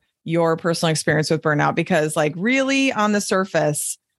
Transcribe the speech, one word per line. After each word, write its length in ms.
your 340
personal 320
experience 400
with 120
burnout 320
because, 400
like, 220
really 560
on 200
the 100
surface, 760